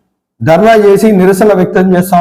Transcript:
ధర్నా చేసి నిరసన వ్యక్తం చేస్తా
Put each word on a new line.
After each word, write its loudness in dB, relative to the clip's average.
ధర్నా 0
చేసి 2
నిరసన 0
వ్యక్తం -2
చేస్తా -2